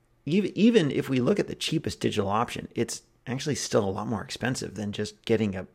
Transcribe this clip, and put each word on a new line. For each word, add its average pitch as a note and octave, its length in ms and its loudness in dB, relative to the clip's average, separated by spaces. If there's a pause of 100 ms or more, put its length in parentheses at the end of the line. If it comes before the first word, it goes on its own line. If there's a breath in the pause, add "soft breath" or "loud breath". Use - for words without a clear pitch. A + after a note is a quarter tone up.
(280)
ev-, F3+ 260 2
even F#3+ 380 6
if - 180 -2
we C3 100 2
look C#3 200 2
at - 80 0
the - 80 -8
cheapest - 440 -4
digital G2+ 300 0
option, A2+ 460 -2
it's - 260 -4 (240)
actually C3+ 300 -4
still A2 320 2
a - 20 0
lot G2 160 -4
more A2 160 -2
expensive - 540 -4
than G#2 160 -6
just - 320 -8
getting G#2+ 320 2
a, F#2 200 -8